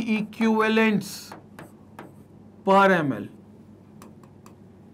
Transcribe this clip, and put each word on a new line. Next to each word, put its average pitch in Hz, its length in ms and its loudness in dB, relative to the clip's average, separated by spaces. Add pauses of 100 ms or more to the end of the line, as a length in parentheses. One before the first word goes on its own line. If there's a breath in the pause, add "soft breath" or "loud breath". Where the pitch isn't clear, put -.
(160)
equivalents 220 960 0 (1500)
per 196 200 6 (100)
M 147 160 -2
L, 104 160 -10 (1700)